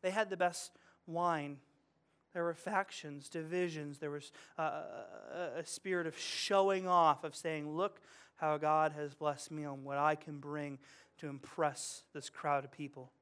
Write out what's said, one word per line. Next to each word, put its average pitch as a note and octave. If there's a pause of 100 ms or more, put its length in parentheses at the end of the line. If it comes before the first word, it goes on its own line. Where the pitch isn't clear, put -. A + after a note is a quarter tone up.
They F#3
had G#3
the F#3+
best F3 (360)
wine. D#3+ (760)
There F3
were E3+
factions, D#3+
divisions. D#3+
There D3
was, D3 (280)
uh, D#3 (500)
a, D#3+
a D#3+
spirit F3
of D#3+
showing G3
off, E3
of D#3
saying, D3+
"Look F#3+ (340)
how D3+
God D#3
has D3
blessed D3
me D3+
and C#3
what C#3
I D3+
can D3+
bring C#3+ (420)
to D#3+
impress C#3 (100)
this -
crowd C#3+
of C3
people." C3+ (100)